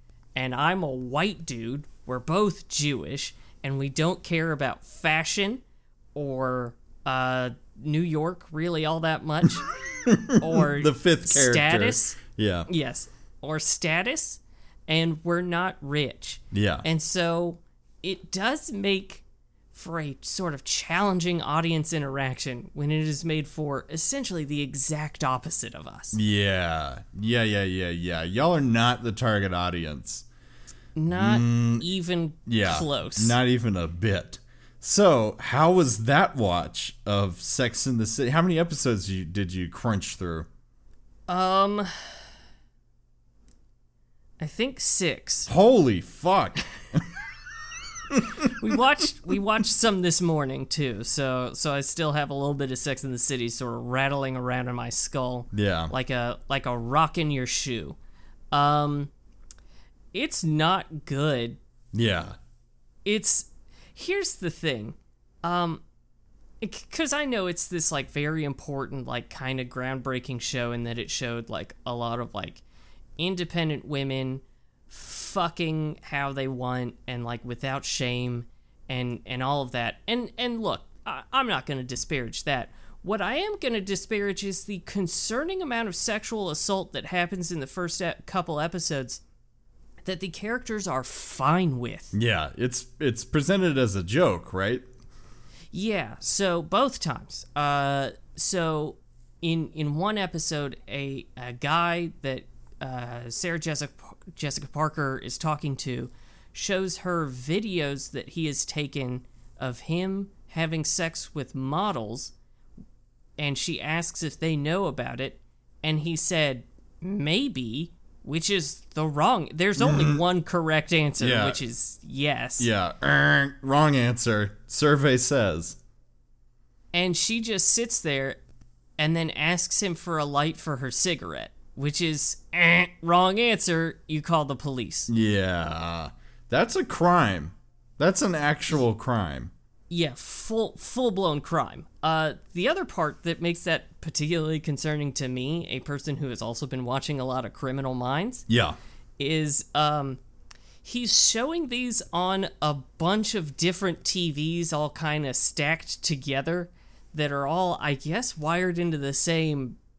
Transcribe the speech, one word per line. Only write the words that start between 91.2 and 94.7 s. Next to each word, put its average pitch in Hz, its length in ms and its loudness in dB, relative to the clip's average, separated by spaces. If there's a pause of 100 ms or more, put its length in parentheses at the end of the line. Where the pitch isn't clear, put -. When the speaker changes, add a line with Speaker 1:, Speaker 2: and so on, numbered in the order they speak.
Speaker 1:
with. - 380 -8
Speaker 2:
Yeah, 95 400 2
it's, - 300 0 (120)
it's 135 280 0
presented 165 500 4
as 120 180 4
a 98 80 0
joke, 98 520 2
right? 101 280 0 (880)